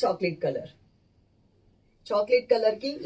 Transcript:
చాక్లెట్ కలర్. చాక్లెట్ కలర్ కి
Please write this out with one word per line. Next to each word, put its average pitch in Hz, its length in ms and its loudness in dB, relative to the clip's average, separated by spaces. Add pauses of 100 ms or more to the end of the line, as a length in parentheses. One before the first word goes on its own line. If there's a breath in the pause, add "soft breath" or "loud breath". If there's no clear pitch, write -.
చాక్లెట్ 180 380 -2
కలర్. 139 260 -4 (1400)
చాక్లెట్ 220 380 2
కలర్ 220 240 2
కి 277 320 -6